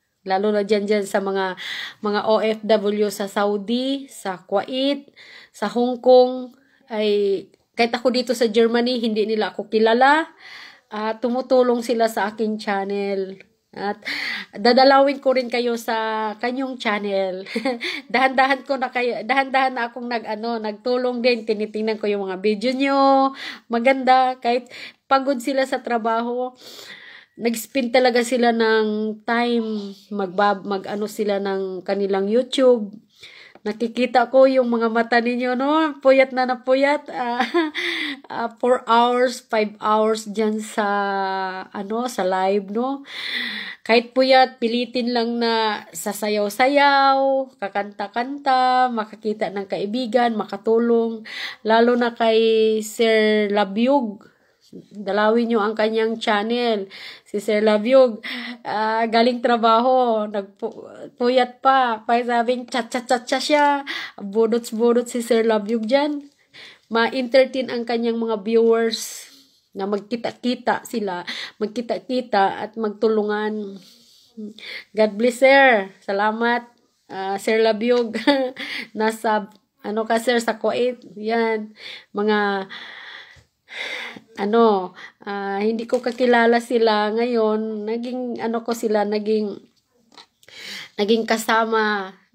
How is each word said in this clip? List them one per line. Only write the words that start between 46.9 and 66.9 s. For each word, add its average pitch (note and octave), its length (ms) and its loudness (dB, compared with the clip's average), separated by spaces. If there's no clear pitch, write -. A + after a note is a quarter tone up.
kakanta-kanta, B3+ 1400 0
makakita G#3+ 560 -4
ng G3 160 -6
kaibigan, A3+ 720 0
makatulong. A3+ 880 0
Lalo A#3 320 4
na A#3 160 0
kay A3+ 720 4
Sir G#3+ 640 2
Labyug. G#3 720 0
Dalawin G#3+ 560 0
nyo A3+ 160 0
ang A3 80 -2
kanyang A3 480 0
channel. A3 720 -2
Si - 160 -6
Sir G#3+ 240 0
Labyug, A3 560 4
ah, A3 400 0
galing A#3 320 2
trabaho, A#3 880 2
nagpu-, - 880 -10
puyat B3 480 0
pa. B3+ 400 2
Kaya A#3+ 240 0
sabing, A#3+ 400 -2
tsa-tsa-tsa-tsa B3 720 -2
siya. D4 260 2
Budots-budot A3+ 880 0
si A#3 160 -6
Sir A3+ 240 2
Labyug G#3+ 400 -2
dyan. C#4+ 400 0